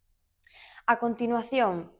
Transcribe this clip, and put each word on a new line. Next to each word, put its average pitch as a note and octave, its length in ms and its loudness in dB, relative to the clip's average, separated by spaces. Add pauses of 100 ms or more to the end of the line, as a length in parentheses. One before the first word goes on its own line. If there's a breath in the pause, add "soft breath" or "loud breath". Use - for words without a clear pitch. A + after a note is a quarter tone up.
(880 loud breath)
A A#3 100 4
continuación, A#3 1040 0